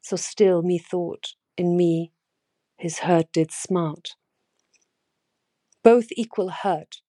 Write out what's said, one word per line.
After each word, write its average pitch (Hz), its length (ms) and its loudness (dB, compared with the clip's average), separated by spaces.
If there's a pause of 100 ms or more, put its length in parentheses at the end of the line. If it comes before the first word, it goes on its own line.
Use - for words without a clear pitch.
so - 160 -6
still 180 460 2
methought 175 720 -4 (220)
in 175 200 0
me 165 360 0 (640)
his - 240 -8
hurt 165 320 2
did 160 200 0
smart. 170 640 -6 (1700)
Both 226 300 6
equal 214 380 -4
hurt 170 580 -6